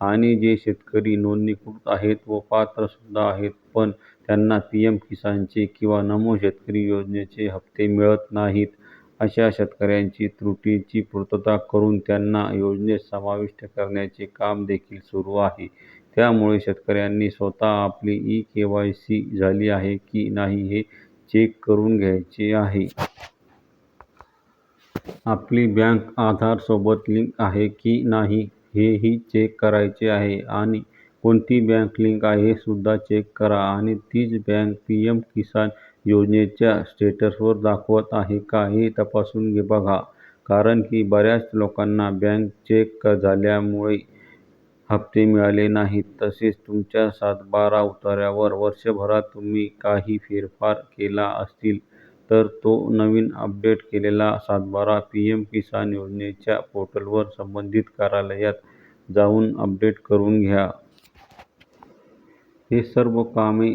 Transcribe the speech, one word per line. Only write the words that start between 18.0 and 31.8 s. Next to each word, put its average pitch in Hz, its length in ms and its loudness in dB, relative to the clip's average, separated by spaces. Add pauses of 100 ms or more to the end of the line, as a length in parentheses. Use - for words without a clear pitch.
ईकेवायसी 104 840 -2 (180)
झाली 95 300 2
आहे 98 280 -2
की 107 320 -4
नाही 101 400 -2
हे 104 140 -4 (500)
चेक 113 300 4
करून 107 340 2
घ्यायचे 98 560 0
आहे. 101 340 0 (2500)
आपली 117 400 2
बँक 110 540 2
आधार 113 380 2
सोबत 107 500 0
लिंक 110 300 0
आहे 104 300 0
की 117 340 -2
नाही 110 400 0 (320)
हेही 110 440 2
चेक 110 420 -2
करायचे 104 480 0
आहे 104 320 0
आणि 110 420 -4 (420)
कोणती 113 360 4
बँक 110 400 2